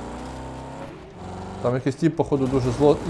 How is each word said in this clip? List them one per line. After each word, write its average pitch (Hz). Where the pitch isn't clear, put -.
Там 123
якийсь 127
тип, 156
походу, 135
дуже 127
зло-, 143